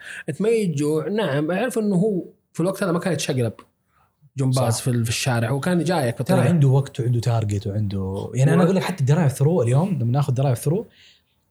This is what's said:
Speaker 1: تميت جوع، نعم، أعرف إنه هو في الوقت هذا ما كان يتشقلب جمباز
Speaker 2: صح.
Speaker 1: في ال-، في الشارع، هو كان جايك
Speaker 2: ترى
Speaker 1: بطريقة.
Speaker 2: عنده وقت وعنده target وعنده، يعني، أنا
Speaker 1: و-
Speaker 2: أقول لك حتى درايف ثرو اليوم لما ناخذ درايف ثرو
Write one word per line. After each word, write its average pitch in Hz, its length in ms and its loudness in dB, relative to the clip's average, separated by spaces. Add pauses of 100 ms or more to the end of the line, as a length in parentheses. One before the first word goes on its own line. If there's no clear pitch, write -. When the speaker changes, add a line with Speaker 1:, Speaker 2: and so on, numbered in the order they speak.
(380)
Speaker 1:
تميت 208 380 0
جوع، 151 320 0
نعم، 160 440 -2
أعرف 214 260 -2
إنه 208 180 0
هو 185 300 0 (280)
في - 60 -8
الوقت 190 240 -2
هذا 185 80 -2
ما 170 80 0
كان 180 140 -2
يتشقلب 127 400 -2 (840)
جمباز 131 360 2
Speaker 2:
صح. - 100 -4
Speaker 1:
في 135 60 0
ال-، 120 140 0
في 117 60 -2
الشارع، 117 400 -2
هو 139 100 -2
كان 175 240 0
جايك 147 340 0
Speaker 2:
ترى 127 60 -6
Speaker 1:
بطريقة. 131 260 2
Speaker 2:
عنده 156 180 4
وقت - 320 2
وعنده 120 200 0
target 110 480 0
وعنده، 98 680 -4
يعني، 135 200 4
أنا 175 80 4
Speaker 1:
و- 180 40 6
Speaker 2:
أقول 190 100 2
لك 180 80 0
حتى - 200 -4
درايف 143 300 2
ثرو 156 300 2
اليوم 143 380 2
لما 117 100 0
ناخذ 139 220 0
درايف 127 260 0
ثرو 180 280 -2 (640)